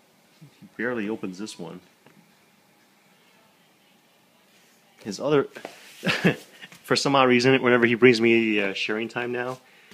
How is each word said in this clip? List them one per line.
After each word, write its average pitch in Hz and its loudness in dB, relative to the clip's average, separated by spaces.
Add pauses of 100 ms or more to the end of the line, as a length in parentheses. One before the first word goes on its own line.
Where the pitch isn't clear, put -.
(600)
He 98 -20
barely 113 -6
opens 101 -10
this 107 -14
one. 87 -16 (3250)
His 98 -10
other, 139 0
<laughs> - -6 (460)
for 127 -2
some 143 0
odd 131 6
reason, 123 4
whenever 123 4
he 120 0
brings 113 6
me, 113 2
uh, 98 -4
sharing 113 -6
time 120 -8
now, 123 -8 (360)